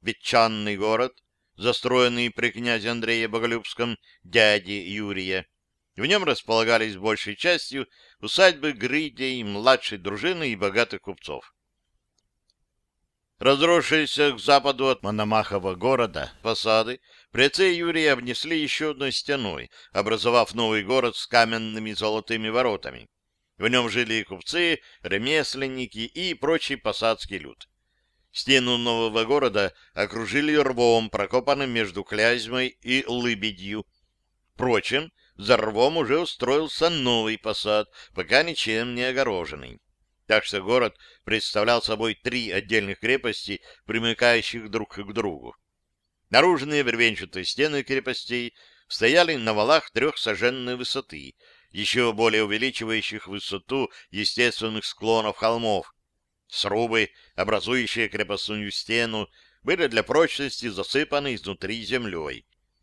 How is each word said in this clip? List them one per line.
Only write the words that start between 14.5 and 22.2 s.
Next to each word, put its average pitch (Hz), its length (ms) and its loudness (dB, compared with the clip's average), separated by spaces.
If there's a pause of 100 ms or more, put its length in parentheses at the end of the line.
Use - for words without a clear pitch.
от 123 140 0
Мономахова 107 720 0
города 101 680 0
фасады 110 600 0 (280)
при 117 140 2
отце 180 300 4
Юрия 160 400 2
обнесли 123 460 -4
еще 151 320 -2
одной 135 200 -4
стеной, 101 580 -4 (220)
образовав 110 640 2
новый 110 280 0
город 120 320 0
с - 120 -8
каменными 110 640 0
золотыми 110 580 -2